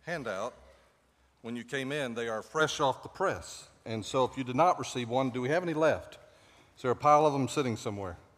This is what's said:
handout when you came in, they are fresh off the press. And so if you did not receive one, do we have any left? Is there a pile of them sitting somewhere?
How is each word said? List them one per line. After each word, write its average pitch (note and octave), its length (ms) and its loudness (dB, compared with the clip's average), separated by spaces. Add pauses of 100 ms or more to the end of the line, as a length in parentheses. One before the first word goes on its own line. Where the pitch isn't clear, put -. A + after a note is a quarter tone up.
handout A#2 500 -6 (880)
when A#2 160 -8
you A#2 80 -10
came C3+ 280 -6
in, C#3 200 -4
they A#2 160 -4
are A2 140 -4
fresh D#3 380 0
off C3 220 2
the - 60 -12
press. - 640 -4 (160)
And A2 180 -4
so C3 200 2
if - 120 -2
you C3+ 80 -4
did B2+ 100 -6
not E3 240 4
receive B2 300 -6
one, B2+ 220 2
do B2 100 -4
we B2 80 -4
have E3 140 0
any F3 100 -4
left? D3 460 0 (580)
Is - 60 -20
there B2+ 80 0
a A2 60 2
pile D3 280 6
of D3 80 4
them C3+ 160 0
sitting B2 300 -2
somewhere? G2 400 -8 (200)